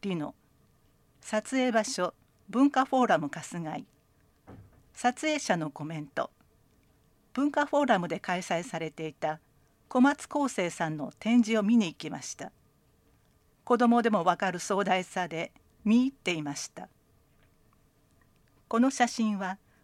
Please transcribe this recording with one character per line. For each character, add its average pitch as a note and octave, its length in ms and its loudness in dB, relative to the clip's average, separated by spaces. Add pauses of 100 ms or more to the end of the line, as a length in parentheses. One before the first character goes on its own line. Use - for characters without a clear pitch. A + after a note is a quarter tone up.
リ F#3+ 140 -4
ノ。 D3+ 180 -6 (880)
撮 G#3+ 340 -6
影 B3+ 160 0
場 A3 120 2
所、 F3+ 300 -4 (360)
文 C#4 220 6
化 C4 140 2
フ - 100 -2
ォ B3+ 80 6
ー - 40 2
ラ F3+ 100 6
ム D3 120 -2
春 E3+ 340 -10
日 D#3 140 -8
井。 - 80 -14 (1080)
撮 B3 340 -2
影 D4+ 100 0
者 F#3+ 200 0
の D#3 120 -4
コ D3 140 -12
メ D#3+ 160 -8
ン D3 80 -10
ト。 - 240 -6 (1040)
文 C#4+ 180 0
化 D4 140 0
フ C#4+ 120 0
ォ D4 40 4
ー C#4+ 40 2
ラ A3 140 4
ム F3 80 -4
で E3+ 120 -6
開 F#3 220 -4
催 F3 220 -2
さ E3+ 160 -8
れ D#3+ 100 -6
て D#3+ 180 -10
い D3+ 60 -10
た D#3 260 -6 (500)
小 B3+ 120 2
松 C#4+ 320 4
康 C#4+ 140 0
生 F3 220 -4
さ D#3+ 200 -4
ん D#3 80 -6
の D3 220 -10
展 A#3 240 4
示 A3 160 0
を G#3 40 0
見 A#3 140 4
に G3+ 100 4
行 D3 80 -8
き D#3 140 -10
ま C#3 120 -10
し - 140 -12
た。 - 160 -14 (1120)
子 A#3+ 140 2
供 A#3 240 6
で A3+ 80 2
も F#3+ 140 2
わ F3 140 4
か G3 120 0
る F3 100 -4
壮 G3 240 -2
大 F#3 200 2
さ F3+ 240 -6
で E3 240 -8 (320)
見 A#3 200 4
入 C4+ 60 0
っ - 20 -10
て - 220 -4
い D#3 80 -4
ま C#3+ 140 -6
し - 140 -12
た。 - 200 -16 (1800)
こ A3+ 120 0
の C4 100 6
写 B3 180 2
真 G#3+ 320 -2
は、 F#3+ 180 -6 (260)